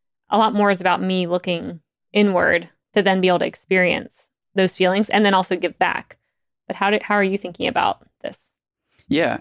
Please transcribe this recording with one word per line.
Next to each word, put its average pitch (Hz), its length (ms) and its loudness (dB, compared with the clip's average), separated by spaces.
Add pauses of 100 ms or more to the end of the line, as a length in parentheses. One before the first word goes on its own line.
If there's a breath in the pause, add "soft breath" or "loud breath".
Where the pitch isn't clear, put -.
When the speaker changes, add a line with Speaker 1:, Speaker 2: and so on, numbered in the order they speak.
(300)
Speaker 1:
a - 80 0
lot 220 160 2
more 202 180 2
is 185 100 -2
about 180 200 0
me 185 260 -2
looking 175 520 -4 (340)
inward 175 560 2 (240)
to 214 80 2
then 190 200 2
be 185 80 4
able 175 100 2
to - 60 -2
experience - 840 -4 (260)
those 185 200 0
feelings 190 340 0
and 208 160 2
then 196 80 2
also 185 220 0
give 175 240 -4
back. - 380 -4 (500)
But - 80 -8
how 196 160 0
do, 208 100 2
how - 140 -2
are 202 80 2
you 190 140 0
thinking 185 300 -8
about - 380 -2 (160)
this? - 320 -14 (540)
Speaker 2:
Yeah, 147 340 0